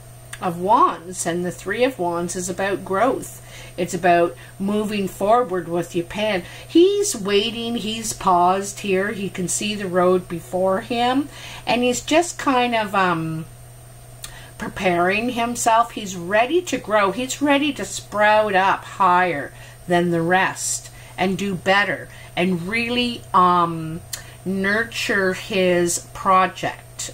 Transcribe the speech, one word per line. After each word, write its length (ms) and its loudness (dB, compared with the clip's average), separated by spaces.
of 180 -4
Wands, 680 2
and 180 -2
the 60 -4
Three 320 -2
of 160 0
Wands 360 -2
is 140 -6
about 340 -4
growth. 640 -2
It's 160 -4
about 420 4
moving 500 -2
forward 600 0
with 280 -4
your 100 -2
plan. 380 -4
He's 480 4
waiting, 600 0
he's 360 -6
paused 680 2
here. 320 0
He 180 -6
can 180 -6
see 280 -4
the 120 -6
road 400 2
before 540 -2
him, 480 0
and 160 0
he's 180 0
just 380 0
kind 340 2
of, 220 -2
um, 500 0
preparing 720 0
himself. 600 2
He's 240 -8
ready 480 0
to 160 -4
grow. 320 2
He's 280 -4
ready 340 2
to 120 -6
sprout 720 2
up 280 2
higher 680 2
than 220 4
the 140 2
rest 640 0
and 220 0
do 160 -2
better 560 0
and 340 -2
really, 520 -4
um, 640 2
nurture 880 0
his 640 2
project, 1000 0